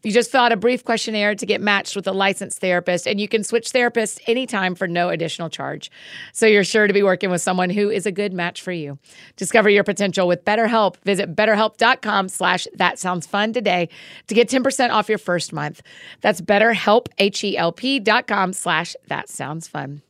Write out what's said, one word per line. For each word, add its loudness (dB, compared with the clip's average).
You -2
just 2
fill 4
out 4
a 2
brief 0
questionnaire -2
to -8
get -8
matched -2
with -6
a -2
licensed -2
therapist, -2
and -2
you -2
can -2
switch -4
therapists 0
anytime 0
for -4
no 0
additional -4
charge. -10
So 0
you're 8
sure 2
to 2
be 4
working 2
with 0
someone 0
who 0
is -2
a -2
good -4
match -6
for -8
you. -8
Discover 4
your 6
potential 0
with 0
BetterHelp. 2
Visit -2
betterhelp 2
dot 2
com 0
slash -2
that 0
sounds -4
fun -2
today 0
to -6
get 6
ten 0
percent 0
off 0
your 0
first -4
month. -8
That's 0
BetterHelp, 4
H 0
E -2
L 0
P -4
dot 2
com 0
slash -2
that -8
sounds -10
fun. -10